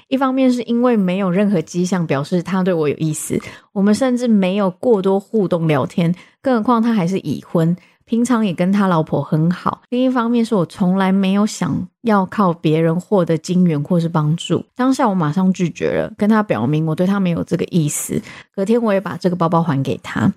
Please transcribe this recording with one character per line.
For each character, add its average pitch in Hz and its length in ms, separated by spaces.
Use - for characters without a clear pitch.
一 269 100
方 262 160
面 262 180
是 247 120
因 233 180
为 247 160
没 185 220
有 196 100
任 196 220
何 175 100
迹 175 240
象 180 220
表 143 160
示 175 180
他 185 220
对 185 100
我 156 160
有 - 80
意 156 160
思， - 260
我 202 100
们 208 100
甚 247 240
至 247 100
没 190 280
有 196 160
过 226 280
多 190 200
互 202 280
动 165 200
聊 143 180
天， 175 300
更 254 140
何 214 80
况 233 180
他 233 100
还 208 140
是 190 140
已 110 240
婚， 170 340
平 233 160
常 240 180
也 202 80
跟 180 200
他 202 160
老 165 160
婆 147 180
很 156 300
好， - 380
另 247 140
一 262 60
方 233 220
面 233 120
是 226 120
我 175 100
从 185 320
来 190 140
没 190 220
有 202 120
想 180 420
要 208 240
靠 185 260
别 160 300
人 165 180
获 185 240
得 165 140
金 180 260
援 160 200
或 175 160
是 165 100
帮 156 260
助。 - 300
当 254 160
下 262 160
我 202 60
马 160 180
上 185 220
拒 175 160
绝 80 220
了， 80 260
跟 208 100
他 214 140
表 123 240
明 151 220
我 156 80
对 180 100
他 196 140
没 185 100
有 165 140
这 - 120
个 175 140
意 156 180
思。 - 320
隔 196 100
天 226 160
我 220 100
也 196 80
把 190 160
这 180 140
个 180 60
包 170 120
包 165 140
还 165 220
给 131 160
他。 - 380